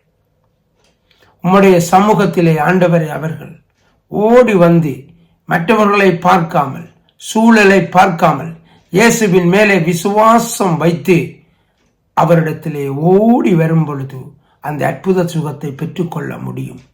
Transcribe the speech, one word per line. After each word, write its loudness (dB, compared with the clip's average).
உம்முடைய 4
சமூகத்திலே, 2
ஆண்டவரே, 0
அவர்கள் -12
ஓடி 2
வந்து 2
மற்றவர்களை 0
பார்க்காமல், -2
சூழலை 2
பார்க்காமல், 0
இயேசுவின் 2
மேலே 2
விசுவாசம் 0
வைத்து -2
அவரிடத்திலே -2
ஓடி 2
வரும் 0
பொழுது -10
அந்த -6
அற்புத -2
சுகத்தை -8
பெற்றுக்கொள்ள -10
முடியும். -12